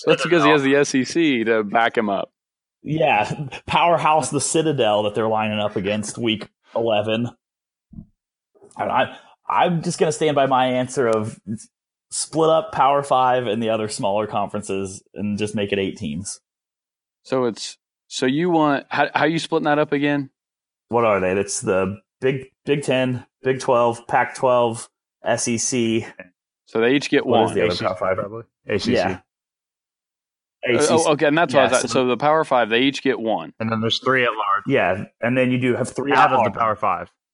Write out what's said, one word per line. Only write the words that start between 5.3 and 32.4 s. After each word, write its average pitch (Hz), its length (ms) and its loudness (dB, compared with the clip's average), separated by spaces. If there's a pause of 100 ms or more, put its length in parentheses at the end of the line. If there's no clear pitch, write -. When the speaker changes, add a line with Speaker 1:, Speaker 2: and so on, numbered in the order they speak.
Speaker 3:
up 104 160 -4
against 104 420 -4
week 113 300 -2 (260)
eleven. 113 540 -2 (1500)
I, 104 80 -4
I, - 340 -2 (300)
I'm 160 340 2
just 170 180 -4
gonna 165 100 2
stand 151 240 0
by 139 120 4
my 127 200 2
answer 127 400 -2
of 110 320 -2 (720)
split 160 400 0
up 160 220 0
Power 139 320 2
Five 127 420 2
and 110 160 -2
the 110 80 -2
other 110 180 0
smaller 107 380 -2
conferences 98 760 -6 (120)
and 104 240 -6
just 104 160 -4
make 101 180 -4
it 101 60 0
eight 98 180 -4
teams. 85 440 -10 (840)
Speaker 1:
So 131 220 -2
it's, - 340 -6 (300)
so - 180 -4
you 160 240 0
want, 151 380 2
how, 147 260 0
how - 100 0
are 156 40 2
you 165 100 0
splitting 160 280 -2
that 147 120 2
up 151 140 0
again? 143 380 -2 (580)
Speaker 3:
What 117 160 2
are 101 160 4
they? 92 100 0 (100)
It's 98 200 -4
the 95 380 0 (220)
Big, 135 260 -2 (180)
Big 143 180 -2
Ten, 127 420 -2 (200)
Big 131 160 0
twelve, 120 480 0
Pac-twelve, 120 800 0 (360)
S 117 220 -2
E 117 100 -2
C. 113 480 -2 (600)
Speaker 1:
So 113 140 -4
they 123 160 4
each - 140 -2
get 143 140 2
Speaker 3:
What 120 200 4
is - 60 2
Speaker 1:
one. - 40 -10
Speaker 3:
the - 80 0
other - 60 2
Speaker 2:
A 90 80 -2
C - 20 -
C 113 60 -6
Speaker 3:
Power 92 120 -2
Five? 95 200 -2
Speaker 2:
probably. 107 260 -10 (240)
A 104 140 -2
C - 60 -8
C. 120 80 0
Speaker 3:
Yeah. 92 260 0 (1500)
Speaker 1:
Uh, 120 80 2
Speaker 3:
A - 40 2
C 151 60 2
C. 170 60 2
Speaker 1:
oh, 160 220 4
okay, 147 120 0
and 147 120 2
that's 170 160 2
what 143 60 6
I - 40 6
Speaker 3:
Yeah, - 60 2
Speaker 1:
was 127 140 2
at. 117 60 -6
Speaker 3:
so 131 120 2
Speaker 1:
So 127 40 2
the 123 120 2
Power 151 260 2